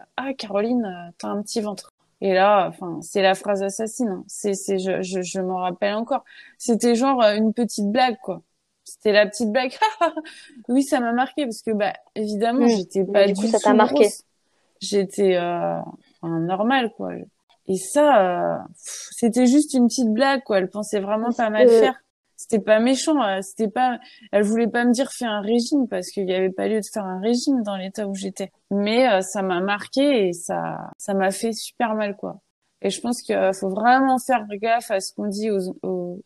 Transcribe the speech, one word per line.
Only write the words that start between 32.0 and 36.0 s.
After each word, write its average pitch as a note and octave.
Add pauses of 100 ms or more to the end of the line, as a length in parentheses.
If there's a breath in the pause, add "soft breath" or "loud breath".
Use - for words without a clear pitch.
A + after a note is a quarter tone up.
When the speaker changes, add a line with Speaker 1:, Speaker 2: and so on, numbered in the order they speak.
Speaker 1:
quoi. F#3+ (420)
Et G3
je G3
pense A#3+
qu'il F#3+
faut F#3+
vraiment B3+
faire A#3+
gaffe A3+
à G3
ce G3
qu'on G#3
dit G#3
aux, F#3+ (120)
aux, F3+